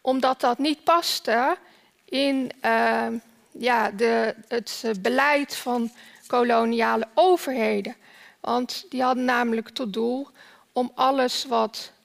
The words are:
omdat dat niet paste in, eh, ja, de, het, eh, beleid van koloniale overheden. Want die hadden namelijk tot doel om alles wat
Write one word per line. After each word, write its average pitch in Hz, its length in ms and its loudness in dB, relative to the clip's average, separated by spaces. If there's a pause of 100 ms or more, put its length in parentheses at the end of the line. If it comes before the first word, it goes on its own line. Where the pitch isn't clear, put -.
omdat 262 400 0
dat 240 180 0
niet 294 260 -2
paste 320 720 2 (480)
in, 269 560 -2
eh, 226 460 2 (440)
ja, 233 400 0
de, 226 440 0 (140)
het, - 360 -6
eh, 226 60 -2 (100)
beleid 277 560 0
van 240 360 -4 (340)
koloniale 226 880 2
overheden. 240 840 2 (440)
Want 240 480 -4
die 254 140 -4
hadden 254 220 0
namelijk 240 440 0
tot 226 240 -8
doel 240 360 -4 (440)
om 247 220 -2
alles 262 500 0
wat 226 480 -2 (120)